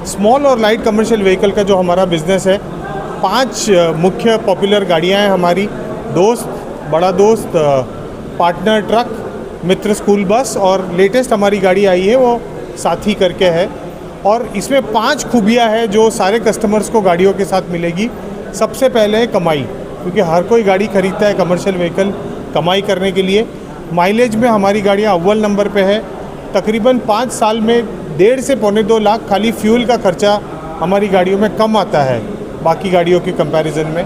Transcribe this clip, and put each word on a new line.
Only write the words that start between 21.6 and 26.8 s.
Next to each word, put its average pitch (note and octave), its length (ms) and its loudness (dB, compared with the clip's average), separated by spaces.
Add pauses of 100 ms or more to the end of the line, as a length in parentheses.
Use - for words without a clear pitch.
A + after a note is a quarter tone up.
व्हीकल F3+ 360 -2 (420)
कमाई F3 260 0
करने G3 320 -2
के F#3+ 100 0
लिए। G3 240 2 (460)
माइलेज G#3+ 440 2
में A#3+ 120 2
हमारी G3+ 320 2
गाड़ियाँ G3+ 340 2
अव्वल F#3 240 2
नंबर G#3 300 0
पे G3+ 140 0
है, G3+ 200 2 (520)
तकरीबन A3 440 2